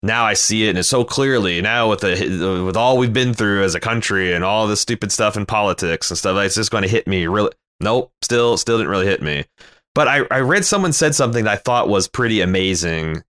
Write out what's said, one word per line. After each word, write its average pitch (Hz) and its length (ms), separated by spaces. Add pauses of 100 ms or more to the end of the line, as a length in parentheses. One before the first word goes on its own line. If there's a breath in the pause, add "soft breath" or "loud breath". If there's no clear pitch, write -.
now 113 220
I 107 80
see 107 340
it, - 20
and 90 100
it's 90 100
so 123 140
clearly 117 580
now 113 280
with 101 120
the, 90 640
with 95 120
all 127 200
we've 123 160
been 123 200
through 101 300
as 92 100
a 87 60
country 101 540
and 87 100
all 107 240
this 104 140
stupid 107 300
stuff 107 240
in 104 100
politics 95 680
and 85 60
stuff, 95 200
it's 98 180
just 107 160
gonna 98 160
hit 110 200
me 90 200
really." 101 240 (280)
Nope, 113 320 (120)
still, 120 340
still 117 200
didn't 92 140
really 95 160
hit 98 140
me. 73 240 (480 loud breath)
But 143 140
I, 139 140 (100)
I 131 80
read 170 260
someone 185 280
said 151 220
something 120 300
that 107 80
I 101 40
thought 120 320
was 95 180
pretty 113 340
amazing 85 880